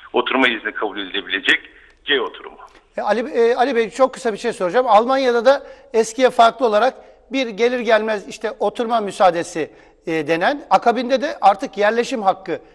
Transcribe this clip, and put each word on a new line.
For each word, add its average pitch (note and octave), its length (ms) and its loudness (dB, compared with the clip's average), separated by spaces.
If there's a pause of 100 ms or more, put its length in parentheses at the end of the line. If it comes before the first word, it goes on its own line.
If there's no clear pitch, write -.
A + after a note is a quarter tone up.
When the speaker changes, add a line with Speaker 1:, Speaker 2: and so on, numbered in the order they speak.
(140)
Speaker 1:
oturma B2 340 2
izni G#2+ 240 -4
kabul G2+ 280 -6
edilebilecek F#2+ 720 -4 (360)
C C#3 160 0
oturumu. - 360 -10 (400)
Speaker 2:
E, G#3+ 40 -6
Ali, G#3+ 180 -2
e, A#3+ 360 0
Ali B3 200 0
Bey, A3+ 140 0
çok C4 240 0
kısa A3+ 200 -6
bir G3 40 -8
şey A3+ 160 -6
soracağım. G#3 340 0
Almanya'da A#3+ 580 4
da C4+ 180 4 (300)
eskiye A#3 360 2
farklı A#3 360 4
olarak A3 280 2 (380)
bir B3+ 160 -2
gelir A#3 320 -2
gelmez A3 480 0
işte - 320 -8
oturma A3+ 420 -2
müsaadesi, E3+ 680 0 (360)
e, D#3+ 200 -4
denen, G3 420 0
akabinde A#3 520 2
de D4+ 200 -4
artık G3+ 360 2
yerleşim A3+ 440 0
hakkı F3 380 -2 (160)